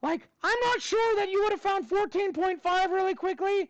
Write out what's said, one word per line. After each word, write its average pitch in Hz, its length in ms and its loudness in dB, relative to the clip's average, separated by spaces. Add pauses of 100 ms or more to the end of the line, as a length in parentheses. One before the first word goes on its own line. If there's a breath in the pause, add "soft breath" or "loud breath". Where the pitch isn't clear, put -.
Like, 320 260 -2 (140)
I'm 440 180 0
not 480 200 2
sure 453 360 2
that 403 140 0
you 392 120 2
would 415 100 2
have 381 80 -4
found 392 280 -2
fourteen 392 440 0
point 349 300 -2
five 359 280 0
really 381 240 0
quickly 381 560 -2